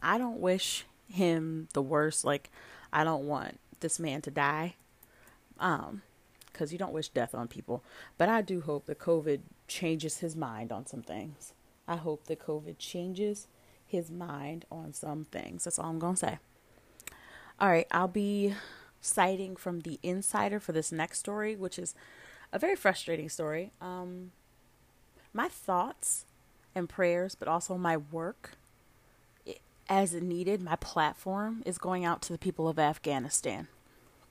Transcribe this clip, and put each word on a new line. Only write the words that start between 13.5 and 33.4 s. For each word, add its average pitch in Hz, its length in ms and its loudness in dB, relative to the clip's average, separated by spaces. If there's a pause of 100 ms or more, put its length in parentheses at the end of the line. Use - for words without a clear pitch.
his 170 260 -2
mind 165 600 -8
on 160 220 -10
some 156 320 -6
things. - 380 -8
That's 170 160 0
all 165 100 -4
I'm 165 100 -2
gonna 175 160 0
say. - 240 0 (1200)
All 196 100 6
right, 165 220 6
I'll 185 160 4
be 202 480 2 (460)
citing 190 540 4
from 175 260 -4
The 160 220 -8
Insider 202 560 2
for - 120 -4
this 156 200 0
next 160 280 -2
story, 214 360 -2
which 190 240 -6
is 175 160 -6 (560)
a 190 80 0
very 359 160 4
frustrating 165 540 2
story. 160 420 -2 (100)
Um, 180 500 -8 (1000)
my 262 160 0
thoughts - 760 0 (500)
and 175 140 -2
prayers, 180 460 2
but - 120 -8
also 175 300 2
my 170 180 4
work, 160 640 -6 (920)
i-, - 100 -10 (300)
as 190 260 6
needed, 180 480 0
my 170 160 0
platform 196 880 0
is 185 120 -2
going 180 260 0
out 170 200 2
to 175 100 -6
the 160 60 -4
people 165 280 0
of 160 120 2
Afghanistan. 139 880 0 (640)